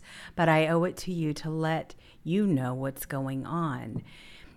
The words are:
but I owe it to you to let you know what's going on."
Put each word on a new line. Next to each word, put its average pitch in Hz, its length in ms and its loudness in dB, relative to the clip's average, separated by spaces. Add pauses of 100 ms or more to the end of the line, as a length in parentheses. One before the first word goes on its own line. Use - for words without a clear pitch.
(360)
but 170 120 4
I 156 200 8
owe 165 160 4
it 180 140 0
to - 140 -6
you 160 220 0
to 156 160 -6
let 160 460 -2 (280)
you 196 220 2
know 131 300 2
what's 131 320 -6
going 135 380 -2
on." 131 580 -4 (540)